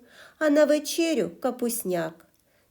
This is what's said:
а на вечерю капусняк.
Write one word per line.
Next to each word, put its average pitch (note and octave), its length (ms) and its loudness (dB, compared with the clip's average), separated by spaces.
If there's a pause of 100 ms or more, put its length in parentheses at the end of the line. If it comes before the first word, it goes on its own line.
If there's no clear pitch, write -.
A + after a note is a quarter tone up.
(400)
а D#4 100 2
на D4 160 6
вечерю D4 760 0
капусняк. F#3+ 840 -4 (460)